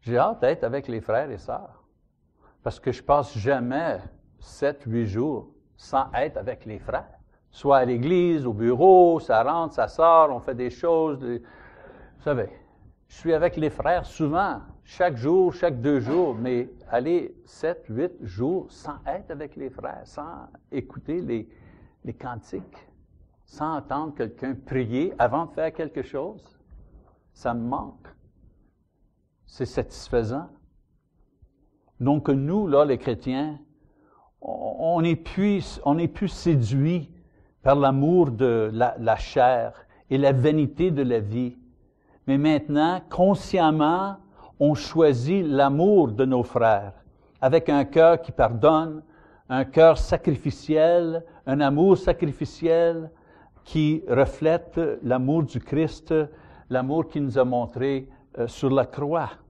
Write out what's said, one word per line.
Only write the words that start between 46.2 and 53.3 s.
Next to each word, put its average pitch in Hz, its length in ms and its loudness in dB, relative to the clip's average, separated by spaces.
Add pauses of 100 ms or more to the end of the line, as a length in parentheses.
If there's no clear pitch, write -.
nos 127 200 0
frères, 107 480 0 (480)
avec 156 280 2
un 143 160 2
cœur 165 380 6
qui - 80 -14
pardonne, 156 720 2 (460)
un 131 160 -2
cœur 160 340 6
sacrificiel, 165 1300 0 (200)
un 135 160 -2
amour 160 380 4
sacrificiel 165 1120 -2 (540)